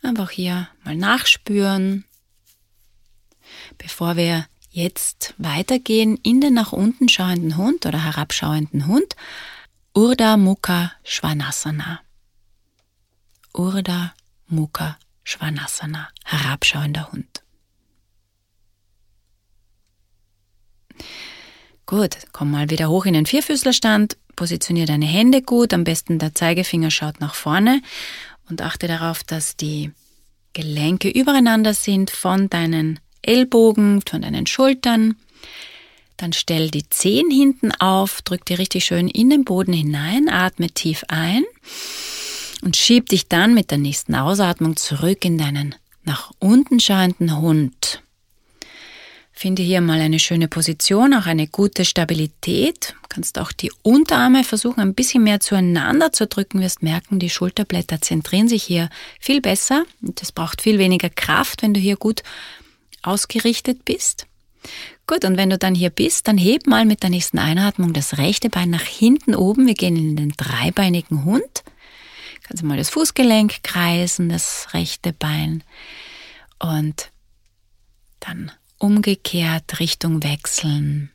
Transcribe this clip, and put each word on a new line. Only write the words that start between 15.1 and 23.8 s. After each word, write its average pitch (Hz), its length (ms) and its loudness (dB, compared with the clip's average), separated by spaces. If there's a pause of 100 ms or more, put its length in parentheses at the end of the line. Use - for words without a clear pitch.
Svanasana, 151 840 -8 (160)
herabschauender 147 880 -4
Hund. - 320 -16 (4000)
Gut, 196 300 0 (160)
komm 147 180 -4
mal 147 200 -2
wieder 160 180 0
hoch 180 160 2
in 190 80 2
den 156 140 4
Vierfüßlerstand, 247 880 2 (200)